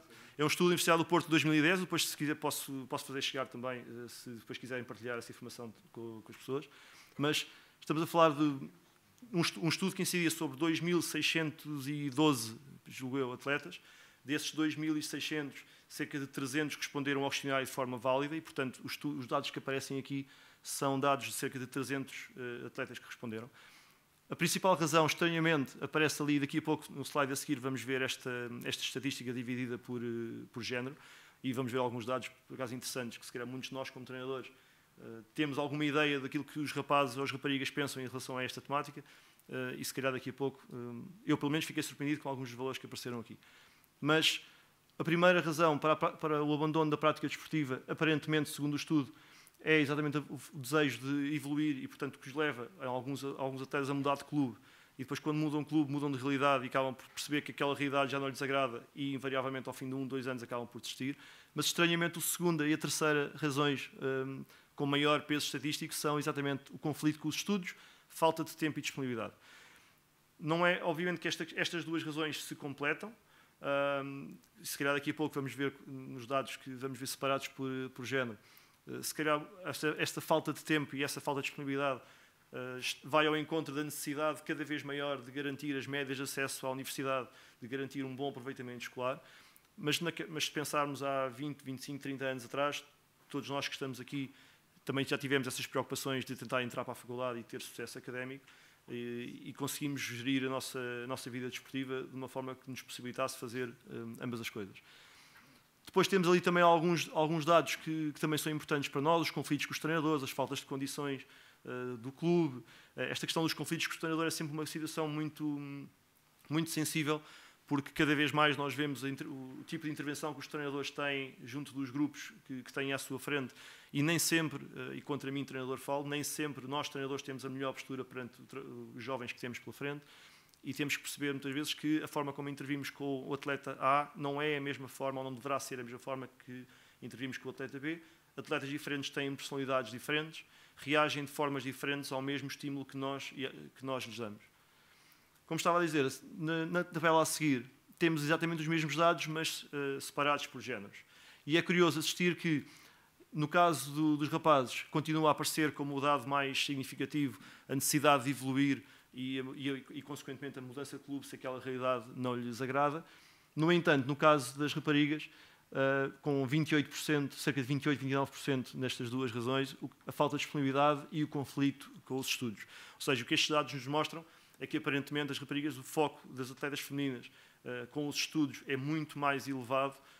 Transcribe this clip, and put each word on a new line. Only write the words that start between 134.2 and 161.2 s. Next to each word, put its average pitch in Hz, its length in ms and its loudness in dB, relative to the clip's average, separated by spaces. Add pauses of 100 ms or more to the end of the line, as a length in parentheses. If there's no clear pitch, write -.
é 151 160 2
a 139 40 -4
mesma 135 260 -6
forma, 135 320 -4
ou 131 40 -4
não 131 100 -6
deverá 131 260 -2
ser 127 200 -8
a 123 40 -6
mesma 120 160 -12
forma 131 300 -8 (140)
que 127 220 -14 (360)
intervimos 120 360 -8
com - 100 -12
o 127 40 -8
atleta 135 280 -8
B. 165 220 -6 (340)
Atletas 139 320 -2
diferentes 139 420 -4
têm 139 240 -4
personalidades 131 580 -2
diferentes, 151 520 -4 (320)
reagem 147 480 2
de 139 80 -8
formas 139 320 0
diferentes 139 480 -4
ao 131 100 -2
mesmo 139 280 -2
estímulo 139 360 -6
que - 120 -12
nós, 135 320 -4 (460)
que 127 100 -14
nós 131 200 -2
lhes 110 120 -10
damos. 107 240 -8 (1080)
Como 165 100 -2
estava 175 220 4
a 175 60 4
dizer, 143 260 4 (260)
na, 165 280 0
na 175 180 2
tabela 160 380 6
a 151 40 6
seguir, 135 400 2 (320)
temos 160 240 4
exatamente 165 400 2
os 151 60 -4
mesmos 156 300 0
dados, 165 300 6
mas, 156 440 -4
eh, 139 300 -2
separados 143 440 2
por 127 160 -10
géneros. 101 360 -8 (480)
E 147 120 4
é 165 40 6
curioso 170 360 6
assistir 165 380 2
que, 156 300 2 (640)
no 151 160 0
caso 151 460 6
do, 151 240 2
dos 147 100 0
rapazes, 143 640 4
continua 156 380 4
a - 20 10
aparecer 151 400 2
como 143 240 -4
o 135 60 -2
dado 139 260 2
mais 139 380 0
significativo 139 720 -2 (280)
a 131 60 -4
necessidade 139 520 6
de 139 60 2
evoluir 135 520 2 (300)
e, 131 240 -6 (180)
e, 135 360 -4
e, 147 100 -10
consequentemente, 139 580 -10
a - 20 -10
mudança 127 360 -10
de 135 80 -16
clube, 139 200 -6